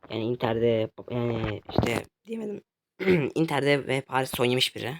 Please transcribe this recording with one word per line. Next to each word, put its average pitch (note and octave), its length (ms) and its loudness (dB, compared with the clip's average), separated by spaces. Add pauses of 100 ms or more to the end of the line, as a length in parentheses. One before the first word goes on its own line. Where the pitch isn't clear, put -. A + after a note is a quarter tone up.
(100)
Yani A2+ 140 -4
Inter'de A2+ 680 0 (200)
yani A2+ 600 -4
işte A#2 340 0 (220)
diyemedim. G#3+ 360 -8 (360)
<clears throat> F3+ 360 2
Inter'de C#3+ 520 2
ve C3+ 140 0
Paris'te C3 420 -2
oynamış B2 340 2
biri. A2+ 240 -6